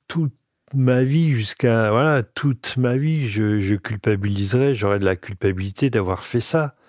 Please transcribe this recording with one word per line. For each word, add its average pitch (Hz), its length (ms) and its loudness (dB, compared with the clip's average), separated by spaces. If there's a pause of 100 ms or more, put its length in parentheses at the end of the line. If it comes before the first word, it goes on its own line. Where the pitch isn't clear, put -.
toute 160 240 -2 (420)
ma 127 300 2
vie 156 260 2
jusqu'à, 113 600 2
voilà, 131 320 2
toute - 540 -4
ma 123 200 0
vie, 147 320 -2
je, 107 320 0
je 98 160 0
culpabiliserai, 101 1000 0
j'aurai 101 240 0
de 98 60 0
la 95 120 2
culpabilité 98 720 -2
d'avoir 95 360 -2
fait - 160 -2
ça. 151 340 -2 (140)